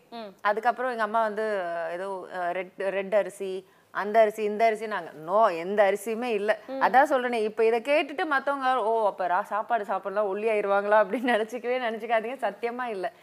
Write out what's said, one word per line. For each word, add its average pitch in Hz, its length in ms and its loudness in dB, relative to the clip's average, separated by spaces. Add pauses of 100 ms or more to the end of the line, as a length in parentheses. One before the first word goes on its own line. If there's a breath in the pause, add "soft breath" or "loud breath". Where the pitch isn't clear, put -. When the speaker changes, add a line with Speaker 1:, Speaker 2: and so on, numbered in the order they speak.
(100)
Speaker 1:
ம். 226 300 -14
Speaker 2:
அதுக்கப்புறம் 226 500 0
எங்க 226 120 -4
அம்மா 220 200 2
வந்து, 214 400 -2 (300)
ஏதோ, 185 420 -8
அ, 175 180 -2
ரெட், 185 240 -6
ரெட் 190 380 -2
அரிசி, 190 520 -2 (240 soft breath)
அந்த 208 300 2
அரிசி, 214 220 4
இந்த 208 220 0
அரிசி, 220 220 2
நாங்க 180 240 -6 (160)
no, 196 300 4
எந்த 196 360 2
அரிசியுமே 220 300 -4
இல்ல. 214 440 0
Speaker 1:
ம். - 40 -12
Speaker 2:
அதான் 269 400 4
சொல்றேனே, 247 320 0
இப்ப 214 220 0
இதை 226 160 4
கேட்டுட்டு 294 460 0
மத்தவங்க, 262 580 0
"ஓ, 226 220 2
அப்ப 185 200 -2
ரா-, 175 160 2
சாப்பாடு 208 420 -2
சாப்பிடலாம் 196 520 -2
ஒல்லியாயிருவாங்களா?" 208 600 2
அப்படின்னு 214 280 2
நினைச்சுக்கவே 240 540 0
நினைச்சுக்காதீங்க, 226 720 -2
சத்தியமா 233 320 -6
இல்ல. 196 300 -6 (100)